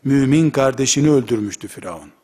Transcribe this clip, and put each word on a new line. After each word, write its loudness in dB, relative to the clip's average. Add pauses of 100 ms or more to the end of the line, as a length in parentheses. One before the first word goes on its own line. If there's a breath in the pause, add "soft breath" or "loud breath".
mümin 2
kardeşini 0
öldürmüştü -2
Firavun. -16 (140)